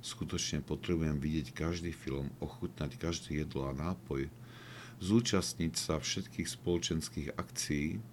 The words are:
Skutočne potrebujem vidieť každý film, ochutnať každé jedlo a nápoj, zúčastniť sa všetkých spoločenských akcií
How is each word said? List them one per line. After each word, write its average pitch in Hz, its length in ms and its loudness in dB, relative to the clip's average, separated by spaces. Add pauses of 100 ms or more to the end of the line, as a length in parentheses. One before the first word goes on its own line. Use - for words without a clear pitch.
Skutočne - 560 0
potrebujem 80 560 2
vidieť 76 400 2
každý 85 400 0
film, 69 320 -2 (160)
ochutnať 76 560 -4
každé 80 400 0
jedlo 71 320 0
a - 0 -
nápoj, 71 560 0 (720)
zúčastniť 92 800 4
sa - 240 0
všetkých - 480 -2
spoločenských 82 880 0
akcií 80 720 0